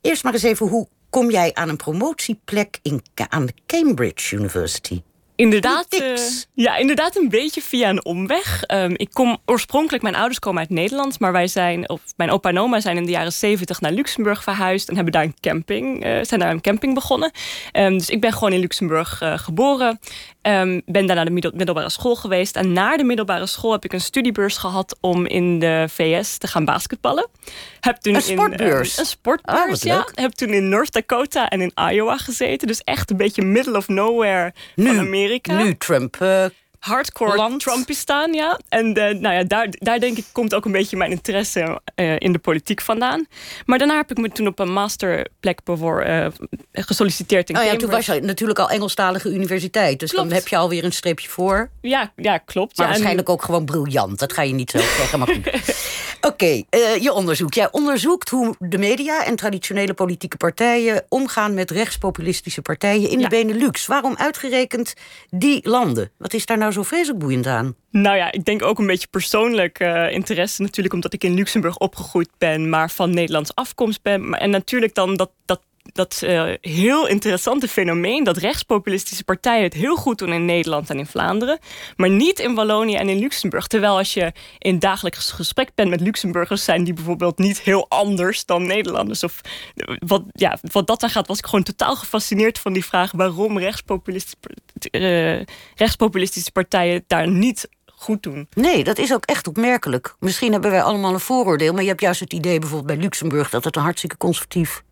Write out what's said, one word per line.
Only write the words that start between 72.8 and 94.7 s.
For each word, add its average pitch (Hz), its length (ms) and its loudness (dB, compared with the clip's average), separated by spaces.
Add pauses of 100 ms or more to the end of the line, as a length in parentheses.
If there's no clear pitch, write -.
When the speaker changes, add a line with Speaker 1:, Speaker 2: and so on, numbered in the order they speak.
Speaker 2:
van 180 220 0
Nederlands 160 420 0
afkomst 233 460 -2
ben. 202 280 0
Maar, - 100 -4
en 202 100 0
natuurlijk 214 460 0
dan 190 200 2
dat, 190 140 0 (160)
dat, 185 160 -2 (320)
dat, - 320 -4
eh, 170 180 2 (180)
heel 214 460 2
interessante 208 600 0
fenomeen 185 560 0
dat 175 140 2
rechtspopulistische 196 840 -2
partijen 226 400 2
het 175 100 0
heel 247 220 0
goed 240 220 -2
doen 175 160 -4
in 170 120 0
Nederland 165 440 0
en 139 100 -4
in 143 60 -6
Vlaanderen, 240 540 -2 (360)
maar 185 140 2
niet 269 300 4
in 240 160 -2
Wallonië 214 400 2
en 196 140 0
in 196 100 0
Luxemburg. - 480 -4
Terwijl 202 300 2
als 196 160 0
je 170 180 0 (260)
in 185 220 0
dagelijks 190 520 -2
gesprek - 440 -4
bent 202 140 2
met 175 120 0
Luxemburgers, 180 640 -2
zijn 175 200 2
die 175 100 -2
bijvoorbeeld 170 440 -2
niet 196 240 0
heel 196 280 4
anders 190 560 0
dan 180 220 0
Nederlanders. 185 560 -2
Of, - 180 -6 (340)
eh, - 240 -8
wat, 185 240 0 (100)
ja, - 240 0 (140)
wat 196 160 2
dat 233 160 0
aan 233 60 0
gaat, - 180 -2
was 196 100 -4
ik - 80 -10
gewoon 196 180 2
totaal - 320 0
gefascineerd 214 640 0
van 196 140 -4
die 185 120 -2
vraag 185 260 0
waarom 190 480 0
rechtspopulisti-, 190 800 -6 (540)